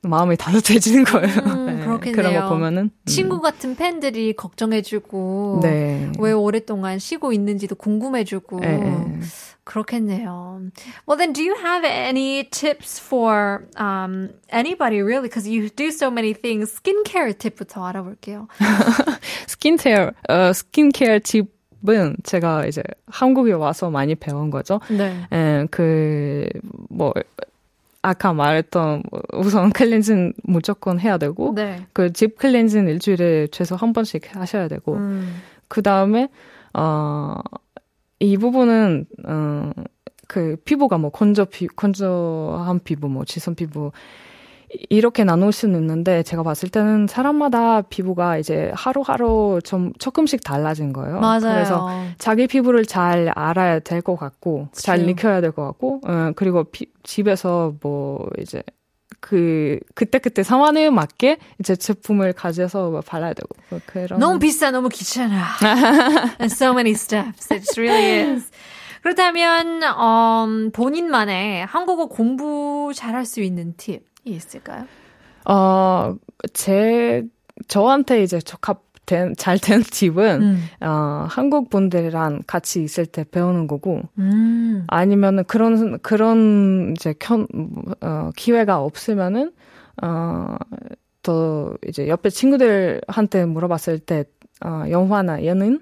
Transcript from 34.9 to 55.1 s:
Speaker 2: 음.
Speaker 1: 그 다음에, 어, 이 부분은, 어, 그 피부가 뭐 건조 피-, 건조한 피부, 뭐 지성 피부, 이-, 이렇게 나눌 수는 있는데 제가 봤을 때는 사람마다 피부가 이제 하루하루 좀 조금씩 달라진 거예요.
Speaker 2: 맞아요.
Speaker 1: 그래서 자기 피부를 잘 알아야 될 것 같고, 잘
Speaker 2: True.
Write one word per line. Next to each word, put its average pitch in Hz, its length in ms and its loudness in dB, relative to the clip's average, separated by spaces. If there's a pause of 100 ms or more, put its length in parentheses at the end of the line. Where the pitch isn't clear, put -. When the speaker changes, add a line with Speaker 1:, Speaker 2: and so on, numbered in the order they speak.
Speaker 2:
음. 190 480 -6 (240)
Speaker 1:
그 - 160 -2
다음에, 202 460 2 (440)
어, 151 600 -2 (880)
이 202 160 4
부분은, 220 720 4 (200)
어, 147 440 -4 (560)
그 160 380 -4
피부가 277 340 2
뭐 151 120 -2
건조 208 360 4
피-, 180 220 -8
건조한 175 1160 -2
피부, 147 240 -4
뭐 135 160 -4
지성 170 300 -8
피부, 147 360 -8 (840)
이-, - 160 -14
이렇게 226 340 4
나눌 185 280 4
수는 190 280 0
있는데 165 440 0
제가 165 180 -6
봤을 160 260 -4
때는 214 380 2
사람마다 240 760 2
피부가 175 560 -2
이제 156 360 -2
하루하루 226 880 0
좀 180 340 -4
조금씩 285 460 0
달라진 151 480 -2
거예요. 139 280 -6
Speaker 2:
맞아요. 226 200 2
Speaker 1:
그래서 185 500 0 (280)
자기 226 300 2
피부를 247 360 4
잘 175 500 2
알아야 170 440 0
될 170 240 -4
것 180 140 -2
같고, 147 560 -6
잘 180 260 0
Speaker 2:
True. 175 140 2